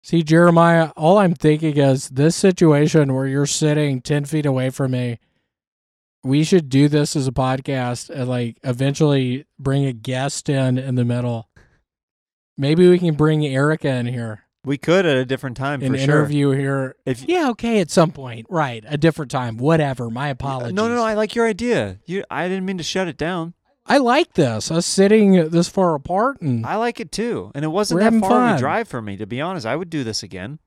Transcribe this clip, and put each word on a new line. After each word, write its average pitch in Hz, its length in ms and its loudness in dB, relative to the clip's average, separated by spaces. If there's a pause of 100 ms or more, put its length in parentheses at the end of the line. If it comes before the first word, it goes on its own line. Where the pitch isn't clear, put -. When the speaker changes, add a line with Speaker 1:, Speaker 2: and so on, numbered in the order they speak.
Speaker 1:
See, 165 200 0
Jeremiah, 170 720 6
all 165 220 4
I'm 185 160 4
thinking 151 440 2
is 135 320 2
this 143 260 2
situation 156 760 4
where 135 140 -2
you're 139 180 0
sitting 147 560 0
ten 143 240 -2
feet 151 200 -2
away 131 240 0
from 131 220 -2
me, 123 280 -4 (1040)
we 139 200 2
should 160 260 2
do 139 180 4
this 147 280 0
as 131 120 0
a 131 40 -2
podcast 131 760 -4
and, 127 200 -6
like, 120 340 -4
eventually 135 840 0 (140)
bring 139 260 0
a 131 80 -4
guest 127 560 -6
in, 131 280 2
in 131 180 -4
the 123 100 2
middle. 120 440 -4 (1080)
Maybe 160 320 4
we 180 100 6
can 170 160 0
bring 151 300 2
Erica 143 440 0
in 123 180 -2
here. 117 360 -8 (220)
Speaker 2:
We 135 120 -2
could 175 280 2
at 143 100 4
a 131 100 0
different 127 320 -6
time, 135 240 -6
Speaker 1:
An 131 120 -2
Speaker 2:
for 135 40 -2
sure. 135 60 -2
Speaker 1:
interview 147 480 2
here. 139 440 -4 (100)
Speaker 2:
If 127 220 -4
Speaker 1:
Yeah, 330 240 0
okay, 226 280 -2
at 165 120 -2
some 160 200 2
point. 120 380 -14
Right, 131 380 -4
a 151 100 -6
different 151 340 0
time. 120 260 -4
Whatever, 139 520 -2
my 131 200 -6
apologies. 131 440 -8
Speaker 2:
No, 214 160 0
no, 240 60 -2
no, 240 80 0
I 220 100 -2
like 214 220 -2
your 233 120 2
idea. 175 580 -2
You, 185 260 -6
I 160 160 -4
didn't 190 180 -4
mean 190 120 -4
to 160 60 -8
shut 185 240 -4
it 151 100 -10
down. 170 360 -6 (360)
Speaker 1:
I 277 100 0
like 269 340 0
this, 117 360 0
us 170 160 -2
sitting 196 640 4
this 170 200 0
far 175 260 0
apart. 202 460 -4
And 123 240 -2
Speaker 2:
I 160 100 -4
like 233 240 -4
it 196 140 -12
too. 165 420 -6
And 143 80 -6
it 156 60 -2
wasn't 180 280 0
Speaker 1:
we're - 40 2
Speaker 2:
that 214 40 -8
Speaker 1:
having 226 140 2
Speaker 2:
far 190 120 0
of 247 120 2
a 240 120 2
Speaker 1:
fun. 131 40 -2
Speaker 2:
drive 175 300 -2
for 120 120 -8
me, 101 140 -10
to 104 100 -8
be 120 140 -8
honest. 160 260 -6
I 123 120 -4
would 175 120 -10
do 151 140 -4
this 110 200 -6
again. 98 420 -14